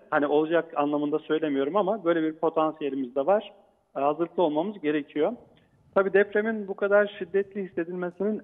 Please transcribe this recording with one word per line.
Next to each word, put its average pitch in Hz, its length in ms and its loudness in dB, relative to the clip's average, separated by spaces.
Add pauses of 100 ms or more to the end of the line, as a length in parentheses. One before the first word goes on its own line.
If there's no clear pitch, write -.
(100)
hani 147 160 2
olacak 156 500 0
anlamında 147 420 0
söylemiyorum 151 580 -2
ama 196 280 0
böyle 165 180 2
bir 156 100 -2
potansiyelimiz 151 840 -2
de 139 120 0
var. 202 260 0 (440)
E, 139 40 -4
hazırlıklı 151 420 0
olmamız 170 380 -2
gerekiyor. 151 520 0 (640)
Tabii 196 180 4
depremin 208 560 2
bu 196 60 -8
kadar 202 440 2
şiddetli 196 460 -4
hissedilmesinin 180 800 -4